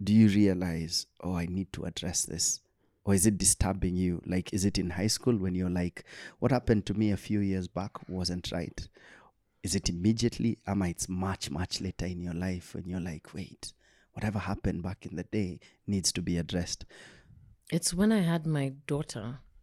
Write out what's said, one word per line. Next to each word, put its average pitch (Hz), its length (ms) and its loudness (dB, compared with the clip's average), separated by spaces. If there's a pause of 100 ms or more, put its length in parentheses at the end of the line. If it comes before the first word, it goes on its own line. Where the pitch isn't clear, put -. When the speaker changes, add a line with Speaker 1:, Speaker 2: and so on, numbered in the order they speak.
Speaker 1:
do 101 120 4
you 110 140 10
realize, 90 800 2 (160)
"Oh, 87 120 -2
I 85 100 0
need 90 300 -2
to - 100 -8
address - 400 -4
this"? - 380 -2 (420)
Or 98 100 4
is 95 120 6
it 104 120 4
disturbing 95 580 2
you? 90 300 2
Like, 90 260 -2
is 98 140 0
it 98 120 0
in 87 120 0
high 92 160 0
school 120 300 2
when 95 180 0
you're 92 160 0
like, 87 340 -2 (340)
"What 123 140 2
happened 117 340 4
to 101 80 -2
me 107 160 2
a 98 60 2
few 104 240 -2
years 95 260 0
back - 420 -8
wasn't 90 440 -4
right"? - 360 -6 (720)
Is 85 120 -2
it 98 140 0
immediately? 113 800 0
Ama 98 220 0
it's - 200 -6
much, 92 420 -4
much 82 300 -4
later 90 260 -6
in 90 140 -6
your 87 140 -4
life 90 400 -4
when 87 120 -10
you're 90 140 -4
like, 85 340 -10
"Wait, - 380 -12 (400)
whatever 104 260 -2
happened 90 440 -2
back 92 240 -6
in 85 100 -10
the 90 80 -6
day 95 360 -2 (260)
needs 98 260 0
to 95 100 -4
be 87 140 0
addressed"? 87 480 -4 (880)
Speaker 2:
It's 165 220 0
when 208 180 4
I 214 80 4
had 165 260 2
my 139 280 0 (120)
daughter. 135 520 -4 (240)